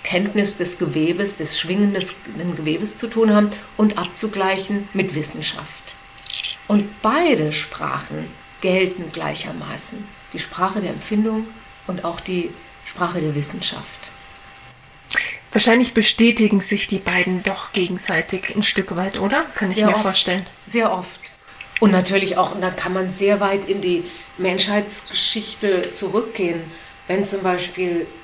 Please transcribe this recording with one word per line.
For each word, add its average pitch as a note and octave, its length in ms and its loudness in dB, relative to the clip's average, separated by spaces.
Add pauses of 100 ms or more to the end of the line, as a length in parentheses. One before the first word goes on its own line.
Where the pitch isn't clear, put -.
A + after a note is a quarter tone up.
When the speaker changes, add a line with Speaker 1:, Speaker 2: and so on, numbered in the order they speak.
Speaker 1:
Kenntnis G3+ 540 2
des F3 200 0
Gewebes, F3 600 0
des D3+ 200 -2
schwingenden F#3 960 0
Gewebes D#3+ 400 -2
zu A#3 120 -6
tun A3+ 260 4
haben G#3 180 6 (260)
und G#3+ 200 4
abzugleichen G3 960 -2
mit F#3+ 220 0
Wissenschaft. - 800 -6 (720)
Und G3+ 340 0
beide A#3+ 500 2
Sprachen D3 760 -6 (340)
gelten F3+ 500 0
gleichermaßen. D3+ 880 -6 (360)
Die E3 60 -8
Sprache G3 420 -2
der F3 100 -4
Empfindung A3 560 0 (400)
und F3+ 180 -6
auch E3+ 140 -4
die F3 320 -4 (340)
Sprache F3 340 -4
der D#3 140 0
Wissenschaft. - 760 -6 (1400)
Speaker 2:
Wahrscheinlich A#3 420 6
bestätigen A3 680 6
sich - 260 2
die G3 140 -4
beiden F3+ 420 0
doch - 300 -4
gegenseitig F3+ 840 -2
ein G#3 80 2
Stück F#3+ 340 0
weit, F#3+ 200 -2
oder? B3+ 280 2 (100)
Kann G3 140 0
ich G3 60 0
Speaker 1:
Sehr G#3+ 120 6
Speaker 2:
mir G3 60 6
Speaker 1:
oft. G#3 100 2
Speaker 2:
vorstellen. F#3 420 2 (220)
Speaker 1:
Sehr A3+ 240 2
oft. F3+ 280 -6 (600)
Und G#3 120 8
natürlich F#3 460 2
auch, F#3 160 2
und G3 80 -4
da F#3 80 0
kann F3+ 240 -4
man F#3+ 180 -2
sehr G3+ 280 2
weit G3 300 0
in G3 120 0
die F3 220 0 (340)
Menschheitsgeschichte G3 1500 0
zurückgehen. F3+ 680 -2 (480)
Wenn G3 160 0
zum G3 180 -2
Beispiel F3+ 640 -2 (180)